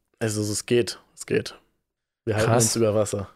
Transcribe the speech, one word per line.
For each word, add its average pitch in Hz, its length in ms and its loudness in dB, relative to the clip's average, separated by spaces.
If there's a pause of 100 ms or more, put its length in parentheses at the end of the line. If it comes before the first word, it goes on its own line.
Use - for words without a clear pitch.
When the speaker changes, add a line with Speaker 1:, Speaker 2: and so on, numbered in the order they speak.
(200)
Speaker 1:
also 107 220 -2
es 104 240 -4
geht, - 340 0 (160)
es - 100 -18
geht. - 300 -4 (680)
Wir 107 100 -2
halten 110 140 0
Speaker 2:
Krass. 117 160 6
Speaker 1:
uns 113 100 -2
über 110 200 2
Wasser. 104 400 -2